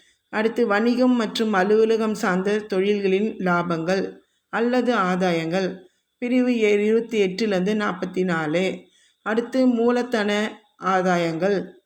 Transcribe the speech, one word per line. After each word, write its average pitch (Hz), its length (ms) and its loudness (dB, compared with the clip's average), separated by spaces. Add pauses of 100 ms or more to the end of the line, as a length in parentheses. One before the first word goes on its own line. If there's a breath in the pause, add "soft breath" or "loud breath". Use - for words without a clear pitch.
(280 soft breath)
அடுத்து 226 380 0
வணிகம் 240 480 2
மற்றும் 220 380 -2
அலுவலகம் 214 600 2
சார்ந்த 202 440 0
தொழில்களின் 202 800 0
லாபங்கள் 175 760 -2 (360 soft breath)
அல்லது 240 460 0
ஆதாயங்கள் 180 800 0 (420 soft breath)
பிரிவு 247 420 0
ஏ-, 208 260 2
இருபத்தி 226 400 2
எட்டுலேருந்து 185 500 0
நாற்பத்தி 185 480 -4
நாலு. 175 560 -2 (420 soft breath)
அடுத்து 240 460 0
மூலதன 233 920 0 (240)
ஆதாயங்கள் 180 800 0 (200)